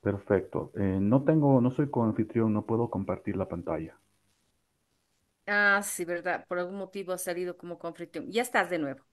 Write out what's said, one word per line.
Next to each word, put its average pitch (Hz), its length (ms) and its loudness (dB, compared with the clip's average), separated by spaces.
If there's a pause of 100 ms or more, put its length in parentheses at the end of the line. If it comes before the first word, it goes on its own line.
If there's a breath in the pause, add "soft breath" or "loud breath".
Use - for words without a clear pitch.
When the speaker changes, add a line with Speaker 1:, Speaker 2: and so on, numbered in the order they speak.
Speaker 1:
Perfecto. - 760 0
Eh, 95 240 0
no 123 240 4
tengo, 143 360 6
no 123 120 2
soy 143 180 0
coanfitrión, 113 640 0
no 107 120 0
puedo 117 260 -2
compartir 92 460 -4
la 95 120 -2
pantalla. 80 500 -6 (1500)
Speaker 2:
Ah, 202 360 4
sí, 185 220 -4
verdad. 175 440 -4
Por 180 100 -4
algún 180 180 -4
motivo 190 360 -8
ha 185 60 -4
salido 180 380 -4
como 175 220 -12
coanfitrión. 165 520 -10
Ya 220 120 0
estás 202 280 0
de 175 80 0
nuevo. 139 340 -6